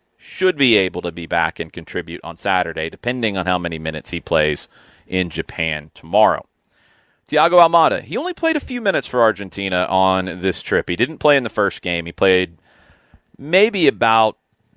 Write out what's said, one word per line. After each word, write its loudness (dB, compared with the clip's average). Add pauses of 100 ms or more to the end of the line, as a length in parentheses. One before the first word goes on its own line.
(180)
Should -2
be 4
able 0
to -6
be -10
back -2
and -10
contribute -8
on -12
Saturday, -2
depending -4
on -4
how 0
many -6
minutes -8
he -6
plays 0 (400)
in -2
Japan -6
tomorrow. 0 (800)
Thiago 2
Almada, 4
he -10
only -6
played -2
a -2
few -10
minutes -2
for 0
Argentina 0
on 2 (160)
this -2
trip. -2
He -2
didn't -2
play 4
in 0
the -6
first -2
game. -4
He -10
played 2 (800)
maybe 2
about 2 (400)